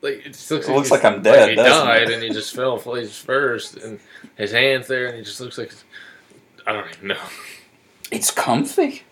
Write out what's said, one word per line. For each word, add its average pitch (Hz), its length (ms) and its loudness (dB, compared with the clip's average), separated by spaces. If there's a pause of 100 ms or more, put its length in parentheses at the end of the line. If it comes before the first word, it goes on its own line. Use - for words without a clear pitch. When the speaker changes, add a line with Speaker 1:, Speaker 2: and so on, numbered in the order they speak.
Speaker 1:
like, 139 240 -8
it - 0 -
looks - 240 -16
Speaker 2:
It 156 60 -2
Speaker 1:
like - 120 -6
Speaker 2:
looks 139 200 2
Speaker 1:
he's, - 20 2
Speaker 2:
like - 140 2
I'm 101 180 4
dead, 120 180 10
Speaker 1:
like 107 100 8
he 113 60 0
Speaker 2:
doesn't 131 320 6
it? - 20 2 (160)
Speaker 1:
died, 113 40 -2
and 117 120 -4
he 113 80 -6
just 107 240 -8
fell 127 240 -4
face 120 380 -10
first, 127 600 -4
and 110 240 -16 (360)
his 104 160 -4
hand's 127 360 2
there, 127 180 -4
and 120 100 -10
he 113 60 -16
just - 180 -14
looks 123 160 -14
like, - 160 -12 (960)
I 107 60 -6
don't 101 140 -8 (100)
even 98 120 -14
know. 98 120 -6 (880)
Speaker 2:
It's - 200 -4
comfy. 277 800 -2